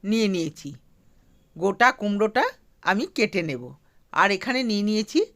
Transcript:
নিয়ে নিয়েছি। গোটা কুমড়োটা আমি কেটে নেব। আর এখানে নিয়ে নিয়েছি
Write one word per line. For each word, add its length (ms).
নিয়ে 240
নিয়েছি। 420
গোটা 360
কুমড়োটা 540
আমি 200
কেটে 280
নেব। 200
আর 180
এখানে 320
নিয়ে 260
নিয়েছি 300